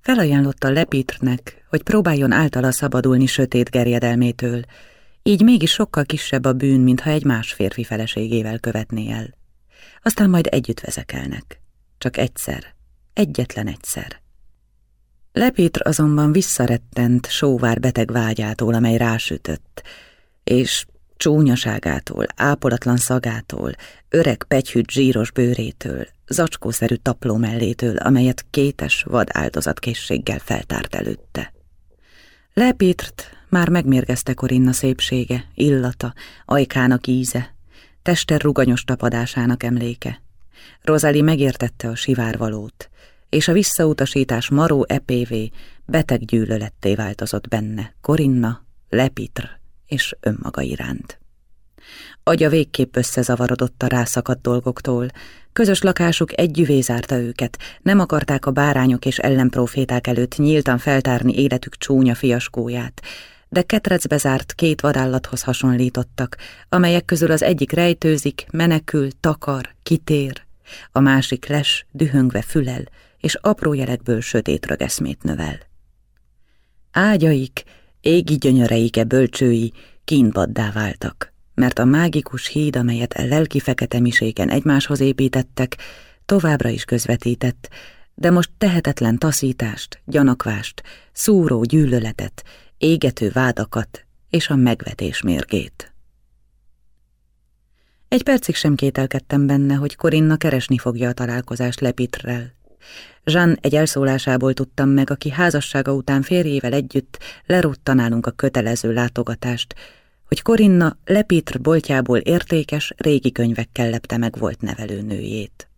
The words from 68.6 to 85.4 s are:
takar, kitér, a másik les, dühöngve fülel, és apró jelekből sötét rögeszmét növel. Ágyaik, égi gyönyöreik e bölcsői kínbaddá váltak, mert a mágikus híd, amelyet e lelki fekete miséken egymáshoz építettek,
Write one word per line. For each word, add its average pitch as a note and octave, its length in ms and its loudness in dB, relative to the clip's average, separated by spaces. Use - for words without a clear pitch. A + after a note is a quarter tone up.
takar, C#3+ 600 -4
kitér, C#3+ 600 -2
a C3 80 2
másik C3+ 460 2
les, C#3+ 440 -2
dühöngve C3 520 0
fülel, B2+ 400 -4
és D#3 140 -2
apró - 380 0
jelekből A#2+ 480 -2
sötét A2 460 -2
rögeszmét C#2+ 560 -4
növel. D2+ 360 -6
Ágyaik, D#3+ 720 2
égi D#3+ 360 2
gyönyöreik A#2 600 4
e A2+ 80 2
bölcsői A#2 680 2
kínbaddá A2 680 2
váltak, - 600 -6
mert B2 240 0
a A#2+ 60 2
mágikus D3+ 600 2
híd, D3+ 300 -2
amelyet A#2+ 360 -2
e - 120 -4
lelki C#3+ 360 0
fekete B2 400 -2
miséken A2 500 0
egymáshoz C#3+ 500 0
építettek, C3 760 0